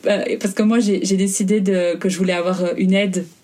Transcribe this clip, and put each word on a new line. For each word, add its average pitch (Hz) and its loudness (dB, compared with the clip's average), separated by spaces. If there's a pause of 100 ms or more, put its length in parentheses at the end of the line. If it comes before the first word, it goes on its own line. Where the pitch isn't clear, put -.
euh, - 0
parce 196 -4
que 220 0
moi, 226 4
j'ai, 202 0
j'ai 196 0
décidé 196 0
de, 185 0
que 190 -4
je 180 -2
voulais 180 0
avoir, 180 -2
euh, 175 -2
une 185 2
aide, 190 0 (180)